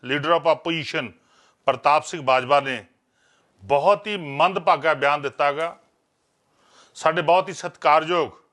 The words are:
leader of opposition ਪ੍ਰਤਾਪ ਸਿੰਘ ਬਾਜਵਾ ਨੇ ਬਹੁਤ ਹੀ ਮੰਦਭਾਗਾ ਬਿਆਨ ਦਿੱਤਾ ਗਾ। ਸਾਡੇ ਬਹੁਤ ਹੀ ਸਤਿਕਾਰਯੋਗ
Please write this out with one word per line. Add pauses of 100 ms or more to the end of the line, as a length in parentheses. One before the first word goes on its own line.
leader
of
opposition (540)
ਪ੍ਰਤਾਪ
ਸਿੰਘ
ਬਾਜਵਾ
ਨੇ (760)
ਬਹੁਤ
ਹੀ
ਮੰਦਭਾਗਾ
ਬਿਆਨ
ਦਿੱਤਾ
ਗਾ। (1160)
ਸਾਡੇ
ਬਹੁਤ
ਹੀ
ਸਤਿਕਾਰਯੋਗ (240)